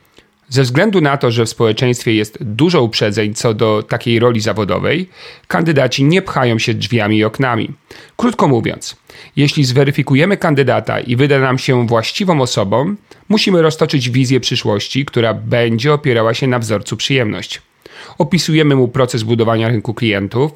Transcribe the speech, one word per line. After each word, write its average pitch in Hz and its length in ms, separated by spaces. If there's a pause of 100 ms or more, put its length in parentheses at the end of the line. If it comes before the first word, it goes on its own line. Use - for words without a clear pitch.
(500)
Ze 131 120
względu 170 380
na 143 160
to, 139 140
że 113 140
w 107 40
społeczeństwie 120 680
jest 107 260
dużo 143 420
uprzedzeń 107 520
co 117 200
do 107 340
takiej 117 300
roli 120 220
zawodowej, 104 680 (400)
kandydaci 139 560
nie 175 180
pchają 123 360
się 110 160
drzwiami 107 440
i 107 60
oknami. 113 460 (460)
Krótko 226 320
mówiąc, - 480 (400)
jeśli 143 280
zweryfikujemy 139 720
kandydata 123 640
i 120 160
wyda 135 220
nam 131 200
się 123 280
właściwą 139 540
osobą, 120 540 (340)
musimy 196 340
roztoczyć 151 480
wizję 127 300
przyszłości, 110 640
która 113 300
będzie 117 600
opierała 117 400
się 139 120
na 123 120
wzorcu 110 380
przyjemność. 104 640 (560)
Opisujemy 156 580
mu 127 120
proces 123 340
budowania 113 460
rynku 117 260
klientów, 110 600